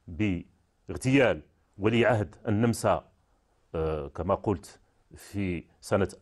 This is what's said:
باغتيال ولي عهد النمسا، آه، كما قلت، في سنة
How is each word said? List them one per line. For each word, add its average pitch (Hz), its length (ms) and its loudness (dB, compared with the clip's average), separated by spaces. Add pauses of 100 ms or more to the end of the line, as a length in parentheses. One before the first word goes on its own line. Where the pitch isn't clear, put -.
باغتيال 95 1300 -2 (360)
ولي 110 280 2
عهد 107 300 2 (120)
النمسا، 107 560 2 (720)
آه، 78 320 -4
كما 87 280 -2
قلت، - 440 -4 (360)
في 90 480 -6 (180)
سنة 101 260 0 (140)